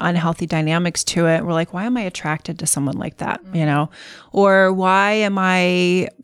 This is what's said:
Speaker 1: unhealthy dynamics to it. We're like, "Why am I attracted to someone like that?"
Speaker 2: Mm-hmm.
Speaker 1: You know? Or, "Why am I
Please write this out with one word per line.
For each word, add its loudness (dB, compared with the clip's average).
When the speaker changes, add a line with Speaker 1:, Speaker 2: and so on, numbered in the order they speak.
Speaker 1:
unhealthy 0
dynamics -2
to 0
it. 2
We're -4
like, -2
"Why -6
am -2
I -4
attracted -8
to -6
someone -2
like -10
that?" -6
Speaker 2:
Mm-hmm. -12
Speaker 1:
You 0
know? 0
Or, 4
"Why 2
am 0
I 2